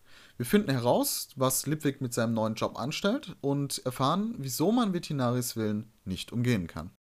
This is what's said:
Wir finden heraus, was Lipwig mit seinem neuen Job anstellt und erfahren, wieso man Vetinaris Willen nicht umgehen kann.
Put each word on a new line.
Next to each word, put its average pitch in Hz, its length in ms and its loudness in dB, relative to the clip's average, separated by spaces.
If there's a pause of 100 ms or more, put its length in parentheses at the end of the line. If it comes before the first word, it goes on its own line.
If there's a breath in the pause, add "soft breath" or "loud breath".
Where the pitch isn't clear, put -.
(360 loud breath)
Wir 123 100 -4
finden 208 240 2
heraus, 135 640 2
was 131 320 2
Lipwig 147 340 0
mit 123 140 -4
seinem 117 200 0
neuen 110 200 0
Job 107 240 -4
anstellt 196 600 -2
und 139 440 -2
erfahren, 165 540 0
wieso 139 320 0
man 226 240 4
Vetinaris 127 640 0
Willen 107 340 -2 (140)
nicht 92 280 -6
umgehen 120 360 2
kann. 82 220 -10 (120)